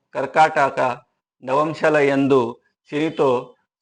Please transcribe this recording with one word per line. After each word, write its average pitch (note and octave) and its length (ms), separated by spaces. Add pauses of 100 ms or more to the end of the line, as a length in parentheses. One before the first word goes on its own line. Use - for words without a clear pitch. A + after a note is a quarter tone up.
(140)
కర్కాటక C3+ 840 (440)
నవంశల D3+ 520
యందు C#3 600 (340)
శనితో D3 640 (280)